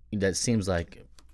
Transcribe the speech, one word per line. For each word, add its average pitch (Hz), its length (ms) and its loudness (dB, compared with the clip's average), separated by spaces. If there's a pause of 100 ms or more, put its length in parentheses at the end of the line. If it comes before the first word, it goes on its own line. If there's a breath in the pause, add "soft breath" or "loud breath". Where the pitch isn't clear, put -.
(120)
that 95 240 2
seems 110 300 0
like, 85 400 -2 (280)